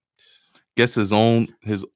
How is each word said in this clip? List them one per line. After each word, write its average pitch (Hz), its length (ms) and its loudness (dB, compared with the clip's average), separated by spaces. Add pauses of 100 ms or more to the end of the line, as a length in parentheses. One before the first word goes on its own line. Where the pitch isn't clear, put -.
(760)
Gets 120 200 0
his 104 180 -2
own, 117 480 2
his 104 240 -8 (100)